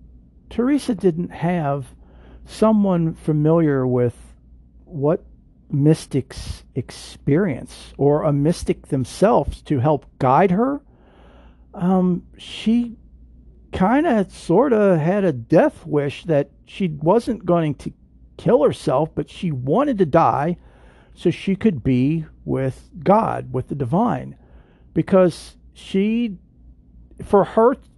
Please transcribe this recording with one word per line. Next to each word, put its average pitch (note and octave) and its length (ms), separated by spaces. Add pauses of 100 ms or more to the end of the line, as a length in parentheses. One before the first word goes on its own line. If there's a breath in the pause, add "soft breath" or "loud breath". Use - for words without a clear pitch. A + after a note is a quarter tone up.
(500)
Teresa B3+ 460
didn't F3 360
have D3 640 (500 soft breath)
someone F#3+ 680
familiar D3+ 720
with B2 300 (720)
what D3+ 400 (440)
mystics - 920 (120)
experience - 1200
or D3 260
a D3+ 80
mystic D3+ 560
themselves D#3+ 760
to C#3+ 160
help C#3+ 260 (120)
guide D3 340
her, C4 300 (920 soft breath)
um, F3+ 500 (140)
she A#3 580 (760)
kinda A#3 580
sorta G#3 680
had F#3 260
a E3+ 100
death E3 520
wish C#3+ 380
that C#3+ 260 (160)
she - 220
wasn't E3+ 580
going E3 300
to - 160 (460)
kill B3 260
herself, D#3 500
but - 160
she F3 220
wanted F#3 460
to F#3+ 80
die C#3+ 520 (560 soft breath)
so - 160
she - 260
could F3+ 280
be C#3+ 420 (200)
with C3+ 440 (140)
God, C3+ 480
with B2+ 160
the D3+ 80
divine. C#3 600 (580 soft breath)
Because F3+ 640 (160)
she, G#3+ 640 (840)
for G3 200
her, A3+ 320 (220)